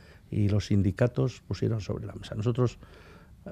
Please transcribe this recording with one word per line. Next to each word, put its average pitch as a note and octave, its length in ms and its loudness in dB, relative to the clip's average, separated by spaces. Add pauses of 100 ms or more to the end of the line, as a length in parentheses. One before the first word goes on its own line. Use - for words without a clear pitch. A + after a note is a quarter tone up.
(320)
y G#2 180 2
los G2+ 180 2
sindicatos A#2+ 800 2
pusieron A2 340 -2
sobre A2 240 -6
la G2 80 -12
mesa. G2+ 220 -10
Nosotros, A#2 420 0 (680)
eh, - 60 -14